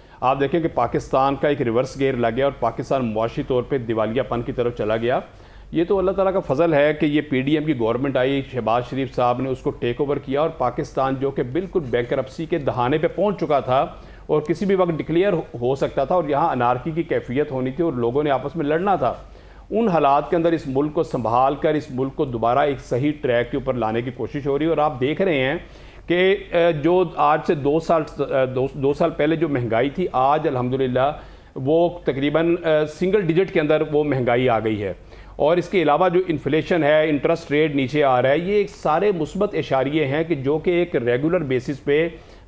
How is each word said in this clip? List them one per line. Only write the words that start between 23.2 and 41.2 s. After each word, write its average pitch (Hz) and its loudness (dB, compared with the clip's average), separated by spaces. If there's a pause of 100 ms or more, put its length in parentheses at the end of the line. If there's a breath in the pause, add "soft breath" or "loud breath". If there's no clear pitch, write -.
के 143 -4
ऊपर 127 -2
लाने 113 0
की 127 -6
कोशिश 127 -8
हो 143 0
रही 156 0
है। 165 2
और 147 2
आप 151 2
देख 135 -2
रहे 185 2
हैं 135 0 (540 loud breath)
कि, 185 4
अ, 175 2
जो 165 2
आज 151 2
से 185 2
दो 143 0
साल, 165 2
अ, 147 -8 (400)
दो, 127 -2
दो 143 0
साल 165 0
पहले 151 0
जो 160 0
महंगाई 123 0
थी, 180 -2
आज 143 2
अल्हम्दुलिल्लाह 131 0 (320 loud breath)
वो 165 0
तकरीबन, 147 2
अ, 170 -6
सिंगल 160 0
डिजिट 165 2
के 165 0
अंदर 156 2
वो 147 0
महंगाई 127 2
आ 113 4
गई 110 0
है। 98 -4 (420 loud breath)
और 156 4
इसके 170 0
अलावा 156 4
जो 180 2
inflation 156 0
है, 156 4
interest 160 0
rate 151 2
नीचे 135 0
आ 131 4
रहा 131 4
है, 170 0
ये 208 2
एक 196 -2
सारे 170 0
मुस्बत 185 -2
इशारे 139 0
हैं 151 0
कि 165 -2
जो 139 0
कि 180 0
एक 175 0
regular 139 0